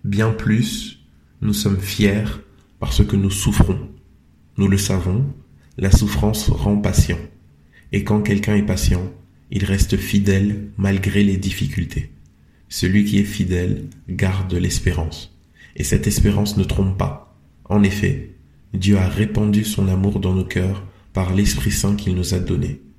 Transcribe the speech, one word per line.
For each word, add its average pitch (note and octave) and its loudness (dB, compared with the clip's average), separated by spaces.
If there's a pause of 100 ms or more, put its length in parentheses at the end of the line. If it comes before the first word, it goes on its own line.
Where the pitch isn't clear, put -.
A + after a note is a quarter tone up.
« - -
Bien G#2+ 2
plus, - -2 (400)
nous G#2 0
sommes G2 0
fiers G2+ 0 (560)
parce - 2
que - 0
nous G2 2
souffrons. - 0 (680)
Nous G2 2
le G2 4
savons, F#2+ 0 (520)
la F#2 2
souffrance G#2 2
rend G#2 0
patient. G2 0 (720)
Et G2+ -2
quand G#2+ 2
quelqu'un G#2 0
est G2+ 2
patient, - 0 (400)
il G2 -2
reste F#2+ 0
fidèle G2+ 0
malgré G2 2
les F#2+ 2
difficultés. - -4 (580)
Celui F#2+ 2
qui G2+ 2
est G2+ 2
fidèle F2+ -2 (200)
garde F#2 -2
l'espérance. F2 -2 (380)
Et - -6
cette - 0
espérance G#2 2
ne G2 2
trompe F#2+ 0
pas. - -6 (300)
En G#2 2
effet, - -2 (380)
Dieu G2 2
a F#2 2
répandu G#2 0
son G2 -2
amour F#2+ 0
dans F#2 0
nos F#2 0
cœurs F#2+ -2 (300)
par F#2 -2
l'Esprit G2+ 2
Saint G2+ 0
qu'il F#2 -2
nous F2+ -2
a F2+ 0
donné. » - -4 (180)